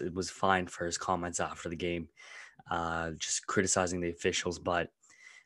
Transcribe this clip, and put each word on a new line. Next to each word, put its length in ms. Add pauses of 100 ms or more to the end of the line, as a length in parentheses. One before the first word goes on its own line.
(140)
was 160
fined 400
for 160
his 100
comments 440
after 280
the 60
game, 340 (640)
uh, 480
just 300
criticizing 520
the 100
officials. 500
But, 320 (540)